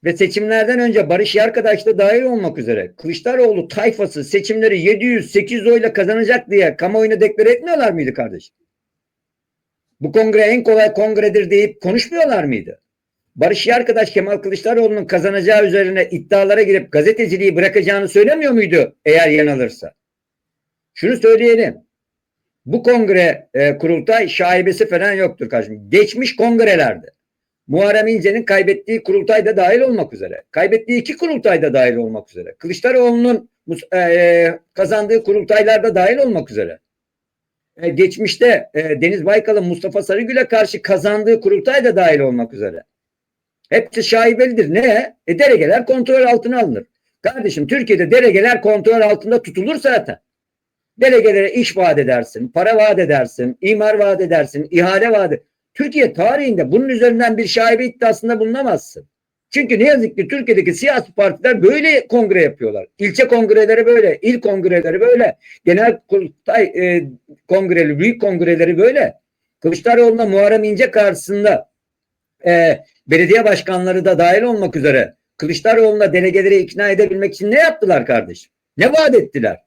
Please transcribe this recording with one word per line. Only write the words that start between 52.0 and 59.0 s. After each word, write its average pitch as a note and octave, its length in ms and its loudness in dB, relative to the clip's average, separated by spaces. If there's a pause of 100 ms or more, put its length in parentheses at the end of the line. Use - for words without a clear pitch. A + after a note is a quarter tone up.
edersin, B2 480 -2
para F#3+ 280 0
vaat G#3+ 240 2
edersin, C3 600 -2
imar G#3+ 340 0
vaat G3 260 0
edersin, D#3 500 -2
ihale F#3+ 400 2
vaat G3 200 0
edersin. - 200 -8 (220)
Türkiye C#4+ 400 -2
tarihinde G#3+ 580 -2
bunun B3+ 180 0
üzerinden A#3 480 0
bir A3 100 -4
şaibe A3+ 380 0
iddiasında A3+ 540 -2
bulunamazsın. A3 680 -6 (420)